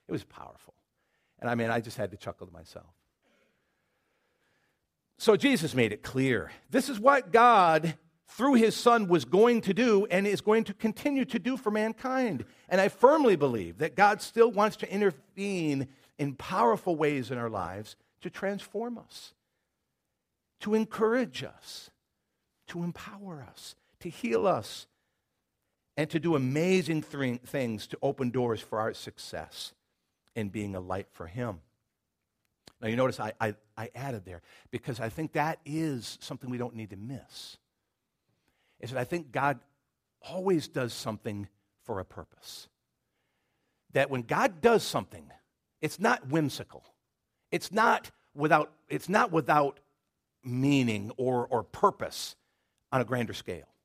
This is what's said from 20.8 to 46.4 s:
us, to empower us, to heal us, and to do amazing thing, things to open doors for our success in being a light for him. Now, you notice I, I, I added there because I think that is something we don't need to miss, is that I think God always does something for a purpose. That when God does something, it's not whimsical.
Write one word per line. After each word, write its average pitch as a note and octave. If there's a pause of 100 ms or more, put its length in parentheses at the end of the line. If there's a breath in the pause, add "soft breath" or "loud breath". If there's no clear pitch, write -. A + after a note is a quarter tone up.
us, - (800)
to E3+
empower F3
us, - (260)
to -
heal A3+
us, C#3+ (1120)
and D#3
to E3
do D#3+
amazing D#3
thing, C3
things B2
to -
open C#3
doors A#2
for -
our G#2+
success - (640)
in G#2+
being G#2
a F#2
light F#2
for E2+
him. G#2+ (1200)
Now, A2+
you A2+
notice B2+
I, A2
I, G#2+ (220)
I A2+
added A#2
there F2 (300 soft breath)
because A#2
I A2+
think D#3+
that D#3
is D3
something -
we B2
don't A#2+
need A2
to F#2+
miss, - (1200)
is A#2
that B2+
I B2
think D3+
God C3+ (600)
always F#3
does B2
something G#2 (360)
for G#2
a F2+
purpose. - (1200)
That C#3
when B2+
God E3+
does A3+
something, G2+ (520)
it's D#3
not G#3+
whimsical. C#3+ (680)